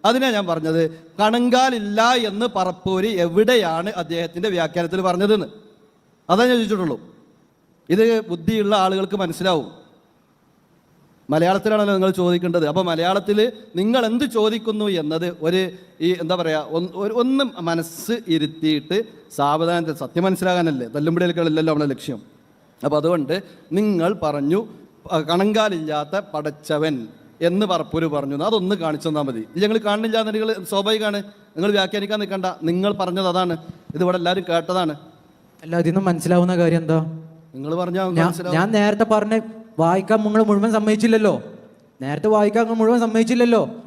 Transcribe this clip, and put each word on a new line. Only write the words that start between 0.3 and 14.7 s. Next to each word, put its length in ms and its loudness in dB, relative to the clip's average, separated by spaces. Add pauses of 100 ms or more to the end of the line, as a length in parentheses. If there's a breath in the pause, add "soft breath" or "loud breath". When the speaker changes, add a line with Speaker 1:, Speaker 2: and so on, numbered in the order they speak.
Speaker 1:
ഞാൻ 160 -2
പറഞ്ഞത് 440 0 (300 loud breath)
കണങ്കാലില്ല 800 2 (260)
എന്ന് 180 -4 (100)
പറപ്പൂര് 500 -2
എവിടെയാണ് 920 2
അദ്ദേഹത്തിൻ്റെ 520 -4
വ്യാഖ്യാനത്തിൽ 520 -2
പറഞ്ഞതെന്ന്. 460 2 (840)
അതാ 140 4
ഞാൻ 120 4
ചോദിച്ചിട്ടുള്ളൂ. 440 -2 (920)
ഇത് 400 4
ബുദ്ധിയുള്ള 460 0
ആളുകൾക്ക് 400 0
മനസ്സിലാവും. 500 0 (1600)
മലയാളത്തിലാണല്ലോ 640 2
നിങ്ങൾ 160 2
ചോദിക്കേണ്ടത്. 580 0
അപ്പോൾ 220 0
മലയാളത്തിൽ 640 0 (240 loud breath)
നിങ്ങൾ 300 2
എന്ത് 180 0
ചോദിക്കുന്നു 640 -2 (140)